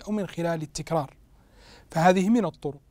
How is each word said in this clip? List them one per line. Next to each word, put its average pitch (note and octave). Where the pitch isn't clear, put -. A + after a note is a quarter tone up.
أو G3+
من G#3
خلال E3+
التكرار، D#3
فهذه F#3
من A#3
الطرق. D3